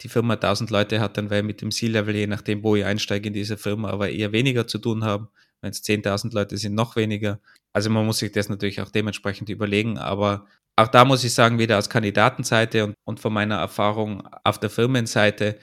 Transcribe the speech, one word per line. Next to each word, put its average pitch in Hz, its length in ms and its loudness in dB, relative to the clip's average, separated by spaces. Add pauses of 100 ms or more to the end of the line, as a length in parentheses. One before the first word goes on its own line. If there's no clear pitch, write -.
die 117 80 -14
Firma 117 260 0
tausend 101 360 -2
Leute 107 280 2
hat, 107 180 -2
dann 104 120 -2
wäre 104 140 0
mit 107 180 -6
dem 107 100 -4
C-Level, 107 440 0
je 104 120 0
nachdem, 104 360 -4
wo 107 120 4
ich 101 100 2
einsteige 104 420 -2
in 104 60 -6
diese 107 240 -6
Firma, 104 320 -4
aber 98 200 -2
eher 101 220 -4
weniger 120 360 0
zu - 100 -6
tun 110 260 -2
haben. 107 260 -2 (320)
Wenn's 98 200 -10
zehntausend 104 520 -2
Leute 101 240 -2
sind, 104 180 -4
noch 113 200 -2
weniger. 107 440 -2 (340)
Also 104 160 0
man 110 160 2
muss 110 140 0
sich 107 120 -4
das 101 180 -2
natürlich 101 320 -4
auch 95 100 -10
dementsprechend 101 580 -4
überlegen, 104 480 -2
aber 101 500 -2 (300)
auch 110 120 6
da 123 160 10
muss 131 180 4
ich 117 100 -2
sagen, 117 260 4
wieder 113 180 4
aus 101 120 0
Kandidatenseite 113 920 2
und, 104 120 -4 (100)
und 113 140 -8
von 110 140 -2
meiner 104 220 0
Erfahrung 104 720 -2 (160)
auf 104 160 0
der 107 100 -2
Firmenseite, 113 920 0